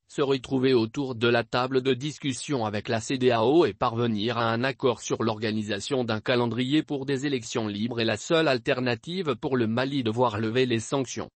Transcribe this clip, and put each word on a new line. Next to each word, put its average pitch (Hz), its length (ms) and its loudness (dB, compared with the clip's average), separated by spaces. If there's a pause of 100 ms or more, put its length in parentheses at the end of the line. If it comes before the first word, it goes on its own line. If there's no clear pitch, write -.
se - 120 -6
retrouver 135 540 2
autour 127 400 0
de 113 120 0
la 120 160 4
table 131 380 0
de 131 140 0
discussion 135 720 -4
avec 104 220 -4
la 113 120 -2
cédéao 123 640 4
et 135 80 2
parvenir 117 640 0
à 117 160 0
un 117 100 0
accord 131 380 0
sur 123 220 -4
l'organisation 110 840 -2
d'un 110 160 -2
calendrier 127 640 2
pour 139 240 -6
des 139 200 -2
élections 123 400 -2
libres 110 340 -2
est 113 40 2
la 110 140 0
seule 160 300 2
alternative 131 920 -2
pour 135 160 0
le 117 100 2
Mali 131 360 0
de 110 80 0
voir 113 280 2
lever 113 280 2
les 117 140 0
sanctions. 117 580 -4